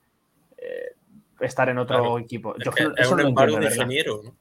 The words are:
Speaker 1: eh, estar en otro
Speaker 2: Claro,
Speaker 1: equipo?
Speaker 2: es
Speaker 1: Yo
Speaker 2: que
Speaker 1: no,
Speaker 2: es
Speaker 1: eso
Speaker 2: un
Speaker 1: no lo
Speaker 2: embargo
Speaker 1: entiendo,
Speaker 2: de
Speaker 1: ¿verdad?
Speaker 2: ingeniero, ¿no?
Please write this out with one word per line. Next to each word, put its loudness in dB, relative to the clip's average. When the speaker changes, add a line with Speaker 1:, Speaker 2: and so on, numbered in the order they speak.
Speaker 1:
eh, -10
estar 0
en 0
otro 0
Speaker 2:
Claro, 2
Speaker 1:
equipo? -10
Speaker 2:
es -10
Speaker 1:
Yo -4
Speaker 2:
que 0
Speaker 1:
no, 0
Speaker 2:
es 2
Speaker 1:
eso 4
Speaker 2:
un 2
Speaker 1:
no 2
lo 4
Speaker 2:
embargo 4
Speaker 1:
entiendo, 2
Speaker 2:
de -
Speaker 1:
¿verdad? 0
Speaker 2:
ingeniero, -2
¿no? -20